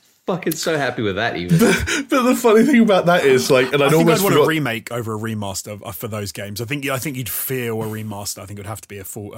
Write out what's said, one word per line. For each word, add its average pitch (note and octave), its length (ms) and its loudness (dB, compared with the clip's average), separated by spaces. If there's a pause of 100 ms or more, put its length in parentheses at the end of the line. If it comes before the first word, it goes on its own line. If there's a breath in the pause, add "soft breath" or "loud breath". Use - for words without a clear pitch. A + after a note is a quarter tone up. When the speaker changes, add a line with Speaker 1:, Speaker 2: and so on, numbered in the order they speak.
(260)
Speaker 1:
fucking F3+ 260 -4
so D#3+ 260 -2
happy B2 240 -4
with G2 140 -2
that, A#2 200 -2
even. F2 220 2
Speaker 2:
<laughs> A#3 140 4
But, - 380 -4
but C#4 140 2
the B3+ 120 4
funny A3+ 280 6
thing C4 180 6
about F#3+ 240 4
that F3 180 4
is, C3 260 4
like, B2+ 220 4
and C#3+ 100 2
Speaker 3:
I C#3 40 4
Speaker 2:
I'd C#3 40 2
Speaker 3:
think D#3 100 6
Speaker 2:
almost E3 200 4
Speaker 3:
I'd G3 40 2
want - 100 4
Speaker 2:
forgot C#3+ 100 6
Speaker 3:
a - 40 4
remake B2 440 -2
over A2+ 220 -6
a G#2+ 40 -4
remaster G#2 640 -6
of, - 140 -12
for A#2 120 -10
those G#2 240 -8
games. G#2 280 -10
I A#2+ 60 -6
think, C#3 220 -4
I C3+ 100 -2
think C3 180 -6
you'd B2+ 120 -8
feel A#2+ 540 -4
a A2 40 -6
remaster. G#2+ 540 -8
I F#2 60 -16
think G2+ 120 -14
it G2+ 40 -12
would F#2 40 -16
have G#2+ 160 -10
to - 60 -20
be G2+ 100 -16
a F#2+ 60 -16
full, G#2 340 -12